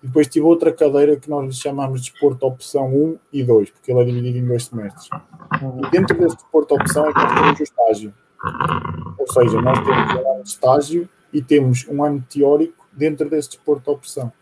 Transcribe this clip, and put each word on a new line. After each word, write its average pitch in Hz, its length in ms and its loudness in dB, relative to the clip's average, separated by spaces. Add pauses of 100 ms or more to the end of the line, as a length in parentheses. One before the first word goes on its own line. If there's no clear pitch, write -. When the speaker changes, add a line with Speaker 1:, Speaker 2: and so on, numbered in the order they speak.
Speaker 1:
e 135 60 -12
depois 143 200 2
tive 151 160 0
outra 165 300 4
cadeira 147 420 4
que 139 140 -14
nós 143 160 -4
lhe 131 80 -8
chamamos 135 480 -6
de 123 80 -12
desporto 135 380 0
opção 131 400 -4
um 147 280 0 (160)
e 139 120 -4
dois, 110 260 4
porque - 220 -12
ele 123 100 2
é 123 40 4
dividido 123 340 -4
em 123 80 -2
dois 120 180 -2
semestres. 104 420 -12 (540)
Speaker 2:
Uhum. 131 240 -8
Speaker 1:
E - 60 -4
dentro 180 260 2
desse 170 180 2
desporto - 380 0
opção 151 340 0
é 151 60 -2
que 151 60 2
nós - 160 0
temos - 240 2
o 151 40 -2
estágio. 107 500 -2 (1040)
Ou 135 80 -2
seja, 120 340 2
nós 123 200 2
temos - 340 0
um - 160 -2
ano 104 120 -6
de - 60 -18
estágio 147 600 0 (220)
e 147 120 -2
temos 127 440 2
um 143 160 -2
ano 143 240 -2
teórico 147 640 2
dentro 147 380 -2
desse 151 200 -2
desporto 147 420 -4
opção. 123 500 -8